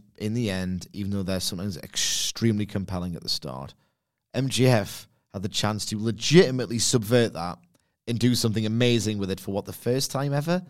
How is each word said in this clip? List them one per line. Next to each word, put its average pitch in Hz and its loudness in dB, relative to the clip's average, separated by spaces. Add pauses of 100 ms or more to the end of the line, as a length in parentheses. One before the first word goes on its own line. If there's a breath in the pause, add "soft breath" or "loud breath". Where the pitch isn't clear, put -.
(160)
in 107 -2
the 117 0
end, 92 -2
even 98 -6
though 98 -2
they're 92 -2
sometimes 92 -6
extremely - 0
compelling 90 -4
at - -12
the - -8
start. 67 -8 (600)
M 131 -2
G 117 4
F 107 2 (260)
had 98 -6
the 104 -4
chance 104 -2
to 110 -4
legitimately 117 4
subvert 117 4
that 87 -6 (480)
and 117 -2
do 120 4
something 110 0
amazing 113 2
with 95 -2
it 95 -4
for, - -8
what, 98 -2
the 90 -12
first 127 -2
time 139 -2
ever? 165 0 (100)